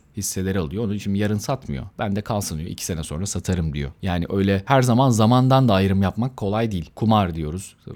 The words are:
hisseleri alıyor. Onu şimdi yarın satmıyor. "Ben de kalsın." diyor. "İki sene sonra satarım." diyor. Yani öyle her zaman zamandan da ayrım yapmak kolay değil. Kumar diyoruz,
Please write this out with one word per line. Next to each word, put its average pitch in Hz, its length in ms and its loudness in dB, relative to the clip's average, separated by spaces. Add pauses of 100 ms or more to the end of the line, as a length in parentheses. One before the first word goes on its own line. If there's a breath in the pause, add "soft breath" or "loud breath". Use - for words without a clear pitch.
(160)
hisseleri 95 420 -2
alıyor. 90 260 -4
Onu 101 160 -2
şimdi 98 180 -2
yarın 104 200 0
satmıyor. 120 460 -6 (140)
"Ben 101 180 -2
de 107 40 -2
kalsın." 101 380 -4
diyor. 85 120 -8
"İki - 140 -10
sene 80 180 -4
sonra 78 240 -6
satarım." 87 460 -2
diyor. 69 180 -4 (120)
Yani 87 260 -2
öyle 98 380 2
her 135 160 4
zaman 127 280 4
zamandan 127 580 6
da 104 60 4
ayrım 95 280 4
yapmak 110 340 -2
kolay 107 340 -2
değil. 87 240 -6
Kumar 107 400 2
diyoruz, 80 420 -8 (200)